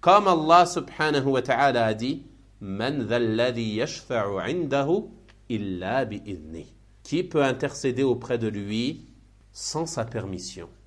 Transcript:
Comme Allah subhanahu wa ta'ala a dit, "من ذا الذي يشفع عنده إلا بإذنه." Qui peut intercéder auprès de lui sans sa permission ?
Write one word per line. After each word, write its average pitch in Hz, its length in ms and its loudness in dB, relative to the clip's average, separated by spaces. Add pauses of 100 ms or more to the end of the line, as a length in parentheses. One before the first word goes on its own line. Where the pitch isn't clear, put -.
Comme 202 260 8
Allah 170 380 8
subhanahu 151 600 -2
wa 135 140 2
ta'ala 123 440 2
a 110 80 2
dit, 131 300 -4 (380)
"من 107 460 -4
ذا 113 100 0
الذي 113 600 0
يشفع 107 640 -4
عنده 147 640 0 (440)
إلا 104 540 -4
بإذنه." 85 640 -10 (380)
Qui 170 200 -2
peut 151 200 2
intercéder 131 600 0
auprès 123 340 0
de 113 100 -2
lui 107 600 -4 (440)
sans - 340 -6
sa 131 200 -6
permission ? 95 640 -8 (180)